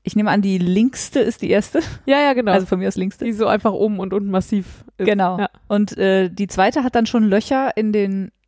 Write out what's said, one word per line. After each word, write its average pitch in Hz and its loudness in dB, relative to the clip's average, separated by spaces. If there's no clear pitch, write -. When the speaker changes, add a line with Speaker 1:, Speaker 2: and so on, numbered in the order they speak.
Speaker 1:
ich - -6
nehme 214 2
an, 202 2
die 190 2
linkste 196 0
ist 233 0
die - -2
erste. 208 0
Speaker 2:
Ja, 269 4
ja, 285 2
genau. 226 0
Speaker 1:
Also 190 0
von 185 0
mir 185 -2
aus 190 -4
linkste. 185 -6
Speaker 2:
Die 233 -2
so 208 0
einfach 214 2
oben 208 0
und 185 -6
unten 196 -2
massiv 190 -4
ist. 185 -4
Speaker 1:
Genau. 190 0
Speaker 2:
Ja. 202 -2
Speaker 1:
Und, 208 -2
äh, 190 2
die 190 -4
zweite 214 0
hat 254 -2
dann 226 2
schon 226 2
Löcher 226 0
in 214 0
den 196 -2